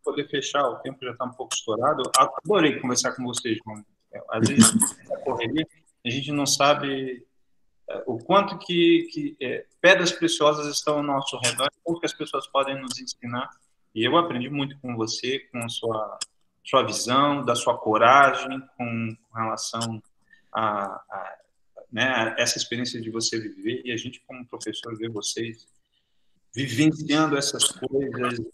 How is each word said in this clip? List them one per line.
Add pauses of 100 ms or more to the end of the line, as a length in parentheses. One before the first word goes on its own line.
poder
fechar?
O
tempo
já
tá
um
pouco
estourado. (400)
Adorei
conversar
com
você,
João. (300)
É,
às
vezes, (460)
a
correria, (400)
a
gente
não
sabe, (640)
é,
o
quanto
que,
que,
é, (140)
pedras
preciosas
estão
ao
nosso
redor, (160)
o
que
as
pessoas
podem
nos
ensinar. (460)
E
eu
aprendi
muito
com
você, (120)
com
a
sua, (460)
sua
visão,
da
sua
coragem, (180)
com, (140)
com
relação (520)
a, (240)
a, (560)
né,
a
essa
experiência
de
você
viver,
e
a
gente,
como
professor,
vê
vocês (880)
vivenciando
essas
coisas, (140)